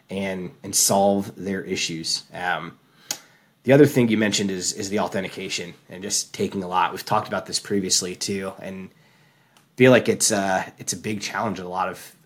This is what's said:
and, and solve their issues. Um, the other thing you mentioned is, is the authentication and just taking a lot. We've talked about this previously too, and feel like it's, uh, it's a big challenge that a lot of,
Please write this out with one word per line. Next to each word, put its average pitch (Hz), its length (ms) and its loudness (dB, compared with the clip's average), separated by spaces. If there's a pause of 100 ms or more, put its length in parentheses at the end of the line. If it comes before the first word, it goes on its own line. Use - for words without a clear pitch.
and, 95 440 -6 (100)
and 101 100 -8
solve 98 640 2
their 95 300 -6
issues. 85 580 -4 (100)
Um, 85 460 -6 (840)
the 127 80 6
other 147 140 10
thing 127 200 2
you 107 100 2
mentioned 101 360 2
is, 90 200 -4
is 98 160 -6
the 101 120 -2
authentication 92 760 -6 (140)
and 90 120 -14
just - 320 -4
taking 98 300 -4
a 90 60 -8
lot. 90 240 0
We've - 120 -10
talked 107 220 0
about 98 200 -6
this - 120 -4
previously 92 560 -2
too, 95 460 -4
and 95 300 -12 (840)
feel 127 140 10
like 113 180 8
it's, 104 220 2
uh, 98 320 0 (160)
it's - 140 -8
a 95 40 -6
big 101 240 -8
challenge 101 380 -4
that 90 80 -10
a - 20 -10
lot 92 200 -2
of, - 380 -12